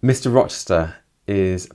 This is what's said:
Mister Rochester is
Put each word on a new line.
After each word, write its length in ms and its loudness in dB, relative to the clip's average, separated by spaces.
Mister 300 0
Rochester 640 0
is 480 -2